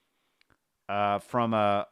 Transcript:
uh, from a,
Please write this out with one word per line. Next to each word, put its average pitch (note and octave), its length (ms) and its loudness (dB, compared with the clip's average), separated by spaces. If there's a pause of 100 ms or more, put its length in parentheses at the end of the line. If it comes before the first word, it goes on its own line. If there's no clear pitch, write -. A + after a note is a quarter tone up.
(880)
uh, G2+ 300 0
from A#2 360 -2
a, G2+ 380 2